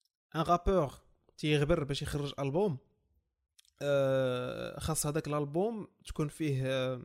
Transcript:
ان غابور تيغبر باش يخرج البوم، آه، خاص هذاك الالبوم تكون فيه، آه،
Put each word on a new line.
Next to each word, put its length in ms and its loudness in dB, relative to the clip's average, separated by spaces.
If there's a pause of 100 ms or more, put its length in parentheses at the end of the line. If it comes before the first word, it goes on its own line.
(360)
ان 40 0
غابور 520 2 (460)
تيغبر 460 2
باش 180 -4
يخرج 360 -4
البوم، 400 0 (1040)
آه، 1000 0
خاص 260 -2
هذاك 220 -2
الالبوم 600 -2 (160)
تكون 240 -2
فيه، 380 -2
آه، 380 0